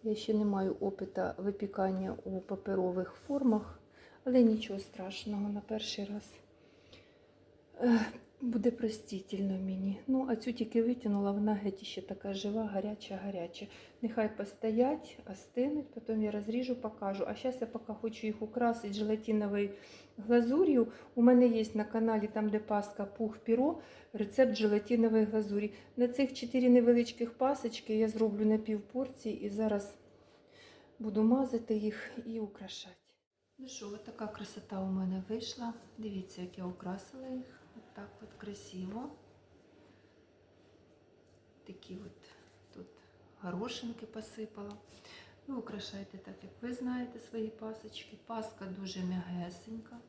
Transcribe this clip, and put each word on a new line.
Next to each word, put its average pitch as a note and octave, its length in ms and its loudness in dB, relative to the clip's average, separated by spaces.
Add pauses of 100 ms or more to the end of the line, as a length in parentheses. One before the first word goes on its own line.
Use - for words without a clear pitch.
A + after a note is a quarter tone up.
Я A3 120 0
ще G#3+ 200 0
не G#3 100 4
маю F#3+ 360 2
опита F#3+ 580 -2
випікання F#3+ 840 -2
у F#3+ 160 -4
паперових F#3 680 -2 (160)
формах, C4+ 540 2 (440)
але B3+ 180 8
нічого A3 360 4
страшного, G3+ 720 -6
на G#3 120 -4
перший G#3+ 440 -6
раз, G#3 260 -8 (1500)
е, A#3 200 6 (400)
буде A#3+ 300 2
простительно G3 880 -4
мені. F#3+ 480 -2
Ну, C4 240 2
а A3+ 60 2
цю A#3 160 -4
тільки A3+ 300 2
витягнула, G#3 500 2
вона G#3 220 2
геть G3 300 -4
ще - 180 -10
така G3 320 -8
жива, G#3 400 -2
гаряча-гаряча. G3 920 -6 (360)
Нехай A3 340 0
постоять, A3+ 840 0 (140)
остинуть, C#4 600 -4
потім A3 280 -2
я G#3+ 80 2
розріжу, A3+ 460 -2
покажу. G3 520 -2
А G#3+ 60 -4
зараз B3+ 260 -2
я A3+ 60 -2
поки - 260 -10
хочу A3 340 -4
їх G#3+ 160 -2
украсити A3+ 520 0
желатиновою G#3 760 2 (480)
глазур'ю. A#3+ 680 6 (280)
У A#3+ 80 4
мене B3 240 12
є A3+ 180 4 (100)
на G#3+ 100 0
каналі, A3 420 2
там, G#3+ 220 0
де G#3+ 100 2
паска, G#3 460 -2
пух G#3+ 340 -4
піро, B3+ 400 2 (340)
рецепт G#3+ 420 4
желатинової A3 680 4
глазурі. G#3 480 0 (240)
На B3 120 4
цих C4 260 2
чотири B3 340 2
невеличких A#3+ 680 6
пасочки B3+ 580 0
я A3 120 4
зроблю G#3+ 360 2
на G#3+ 140 6
пів G#3+ 220 -2
порції B3+ 600 -4
і G3+ 80 -4
зараз G#3 460 0 (1040)
буду G#3+ 240 2
мазати A#3+ 520 4
їх G#3+ 360 -2 (160)
і A3+ 140 -6
украшати. G3 560 -10 (600)
Ну C4 100 -16
що, - 180 -12
от G#3 180 -12
така A3 220 -10
красота G3+ 540 -10
у F#3+ 60 -2
мене F#3+ 420 0
вийшла. A#3 460 -6 (240)
Дивіться, G3 440 -8
як F3+ 160 -10
я F#3 60 -8
украсила F#3+ 640 -8
їх. B3+ 320 -10 (160)
От - 180 -20
так G3+ 140 -14 (140)
от G#3+ 120 -20
красиво. G3+ 760 -10 (2500)
Такі F#3 300 -16 (100)
от - 220 -20 (460)
тут F3+ 120 -16 (540)
горошинки A3 680 -6
посипала. G#3+ 680 -12 (720)
Ви C#4 80 -8
украшайте G3 640 -10
так, F#3+ 240 -16
як G3 100 -18 (100)
ви B3 120 -6
знаєте B3 440 -6
свої A3 300 -6
пасочки. A3 800 -12
Паска A3 380 -8 (160)
дуже F#3 200 -8
м'ягесенька. F3+ 960 -6 (100)